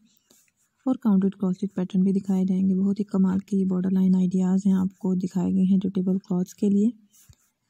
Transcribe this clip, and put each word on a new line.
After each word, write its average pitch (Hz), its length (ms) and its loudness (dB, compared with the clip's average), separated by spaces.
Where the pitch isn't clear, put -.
और 262 180 -2
counted 196 320 2
क्रॉस 185 200 -4
स्टिच 196 160 -8
pattern 185 320 -2
भी 196 100 2
दिखाए 190 320 -2
जाएंगे। 190 300 0
बहुत 196 240 -2
ही 208 60 -2
कमाल 190 360 0
के 196 160 -4
ये 190 80 0
बॉर्डर 185 260 -2
लाइन 185 240 2
ideas 185 520 0
हैं, 190 80 4
आपको 185 420 -2
दिखाए 185 340 -2
गए 190 120 2
हैं 185 160 4
जो 190 120 -2
table 185 280 -2
cloths 180 340 -4
के 208 160 -2
लिए। 202 220 2